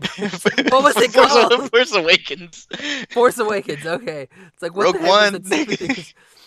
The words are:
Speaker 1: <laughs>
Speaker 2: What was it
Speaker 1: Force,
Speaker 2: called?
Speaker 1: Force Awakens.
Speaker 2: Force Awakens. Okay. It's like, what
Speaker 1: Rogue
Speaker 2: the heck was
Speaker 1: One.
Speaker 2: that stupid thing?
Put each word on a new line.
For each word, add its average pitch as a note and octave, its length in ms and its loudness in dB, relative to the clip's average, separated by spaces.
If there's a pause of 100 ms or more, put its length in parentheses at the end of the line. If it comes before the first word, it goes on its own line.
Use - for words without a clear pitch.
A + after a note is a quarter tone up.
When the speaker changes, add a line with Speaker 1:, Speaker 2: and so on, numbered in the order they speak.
(180)
Speaker 1:
<laughs> G#3 520 -4
Speaker 2:
What C4+ 140 4
was D4 120 2
it - 160 2
Speaker 1:
Force, C4+ 200 6
Speaker 2:
called? A#3+ 380 2
Speaker 1:
Force A#3+ 240 0
Awakens. F3 720 -2 (440)
Speaker 2:
Force B3 280 2
Awakens. F#3+ 480 -6
Okay. D#3 420 -8 (240)
It's - 100 -20
like, E3+ 120 -8
what G3+ 120 0
Speaker 1:
Rogue F3 100 2
Speaker 2:
the - 40 -6
heck E3+ 100 -2
was G#3 220 4
Speaker 1:
One. - 0 -
Speaker 2:
that F#3+ 140 -10
stupid G#3+ 320 -4
thing? F3+ 280 -6 (400)